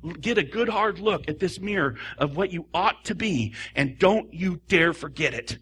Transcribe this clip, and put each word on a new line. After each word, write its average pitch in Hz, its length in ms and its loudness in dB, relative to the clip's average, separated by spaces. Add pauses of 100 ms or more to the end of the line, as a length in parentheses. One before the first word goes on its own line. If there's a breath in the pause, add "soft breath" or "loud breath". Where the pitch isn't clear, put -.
L-, 156 80 -8
get 214 280 0
a 185 40 4
good 220 260 0
hard 208 300 0
look 202 300 0
at - 100 -6
this 185 220 -4
mirror 180 360 -2 (220 loud breath)
of 143 180 0
what 190 160 0
you 170 220 -8
ought 202 300 0
to 214 100 -4
be, 160 400 0 (200 loud breath)
and 131 240 0
don't 214 360 4
you 175 340 -2
dare 170 240 6
forget 143 420 -4
it. - 260 -8